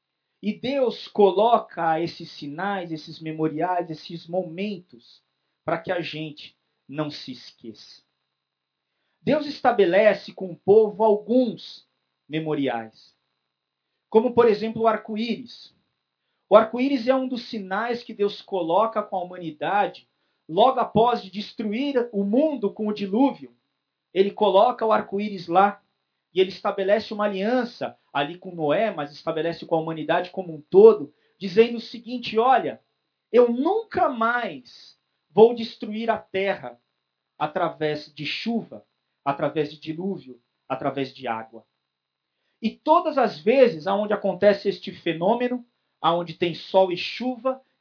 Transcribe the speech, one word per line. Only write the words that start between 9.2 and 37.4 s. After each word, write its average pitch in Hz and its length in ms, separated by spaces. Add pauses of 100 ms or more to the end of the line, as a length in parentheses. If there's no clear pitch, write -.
Deus 285 240
estabelece 208 880
com 185 180
o 160 40
povo 208 480
alguns 220 840 (400)
memoriais, 139 880 (920)
como, 240 240
por 233 140
exemplo, 220 340
o 226 60
arco-íris. 220 880 (760)
O 190 60
arco-íris 240 520
é 262 60
um 262 140
dos 247 160
sinais 220 600
que 220 100
Deus 202 280
coloca 196 600
com - 120
a 180 80
humanidade 180 840 (400)
logo 240 300
após 226 420
de 185 80
destruir 233 800
o 202 120
mundo 240 500
com 214 140
o 208 60
dilúvio. 202 640 (560)
Ele 196 200
coloca 220 540
o 220 60
arco-íris 208 560
lá 196 340 (520)
e 170 60
ele 190 100
estabelece 202 640
uma 208 120
aliança 202 720 (140)
ali 143 260
com 180 160
Noé, 170 380
mas 147 200
estabelece 160 540
com 165 100
a 160 40
humanidade 160 520
como 175 220
um 151 80
todo, 208 520 (240)
dizendo 226 400
o 220 40
seguinte, 233 560
"Olha, 220 440 (500)
eu 240 200
nunca 349 580
mais 226 920 (300)
vou 220 240
destruir 226 560
a - 80
terra 185 640 (560)
através 156 760